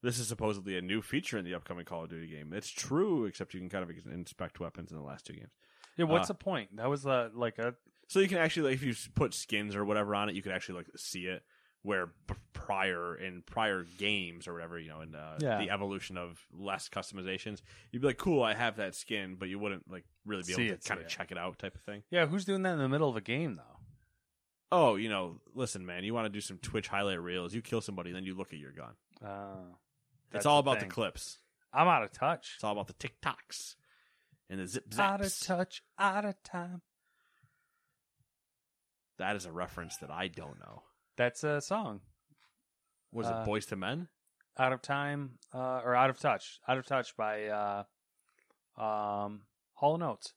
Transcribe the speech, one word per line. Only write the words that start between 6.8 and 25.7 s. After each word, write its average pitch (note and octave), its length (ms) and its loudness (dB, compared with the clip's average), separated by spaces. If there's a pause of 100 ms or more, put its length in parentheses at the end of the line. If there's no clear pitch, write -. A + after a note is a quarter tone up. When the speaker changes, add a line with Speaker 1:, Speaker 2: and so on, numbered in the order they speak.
Speaker 2:
was, C#3 160 -2
uh, B2 280 4
like, A#2 240 -2
a A#2+ 160 0 (320)
Speaker 1:
So - 140 4
you G3 80 8
can F#3 100 2
actually, D#3+ 320 4
like, C3 40 4
if C3 80 -2
you C3+ 80 2
s-, - 240 -4
put C#3+ 200 4
skins G#2 400 0
or G2+ 120 2
whatever G#2 280 4
on G2+ 140 2
it, F#2 80 -2
you G2 60 -4
can G2 100 -4
actually, F#2 240 -4
like, F2 200 -10
see - 300 -6
it. F#2 160 -4 (400)
Where F#2+ 240 2
b-, - 280 -8 (180)
prior, F2+ 640 0
in F#2 260 -8
prior G2+ 420 0 (140)
games F#2 480 -2
or F2 60 -8
whatever, E2+ 260 -8
you D#2+ 120 -10
know, D#2 100 -12
in, D#2+ 140 -12
uh, D#2 260 -10
Speaker 2:
Yeah. A#2+ 180 2
Speaker 1:
the G2+ 120 0
evolution G2 480 -2
of F2 340 -8
less F#2+ 360 -4
customizations, F#2+ 720 -6 (280)
you'd A#2+ 120 -4
be C#3+ 60 6
like, B2 100 0
"Cool, D3+ 240 4
I A2 120 6
have A2 220 0
that G2 180 -4
skin," G2 420 -4
but F#2 120 -4
you F#2+ 100 -2
wouldn't, G2+ 320 -4
like, F2+ 140 -10 (200)
really G2+ 180 -4
be F2+ 100 -4
Speaker 2:
See - 0 -
Speaker 1:
able F#2 160 2
to G2 60 0
Speaker 2:
it, - 100 -12
see - 40 -6
Speaker 1:
kinda F2+ 160 -2
Speaker 2:
it. E2 40 -12
Speaker 1:
check - 240 -6
it F2+ 60 -4
out F2+ 200 -4
type F#2+ 160 -6
of - 80 -14
thing. G#2 280 -10
Speaker 2:
Yeah, F3 160 6
who's F3+ 180 0
doing F#3+ 180 2
that F#3 100 4
in D#3+ 60 2
the C3+ 100 4
middle D3 200 4
of A#2+ 80 0
a A2 40 0
game, B2 360 0
though? B1 220 -18 (920)
Speaker 1:
Oh, D3 260 8
you A2 120 0
know, F#2 320 0 (140)
listen, A2 320 -4